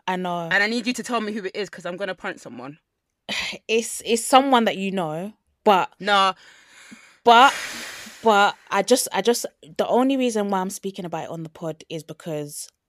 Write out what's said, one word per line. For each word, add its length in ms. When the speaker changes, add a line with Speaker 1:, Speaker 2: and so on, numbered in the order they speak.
Speaker 1:
I 80
know. 360
Speaker 2:
And 120
I 40
need 200
you 60
to 100
tell 180
me 120
who 120
it 100
is, 140
'cause 160
I'm 120
gonna 180
punch 240
someone. 400
Speaker 1:
<sighs> 380
It's, 380
it's 180
someone 420
that 120
you 140
know, 420
but 360
Speaker 2:
Nah. 340
Speaker 1:
but, 300
but 340
I 140
just, 300
I 80
just, 240
the 100
only 300
reason 320
why 100
I'm 100
speaking 360
about 200
it 40
on 140
the 60
pod 400
is 140
because 640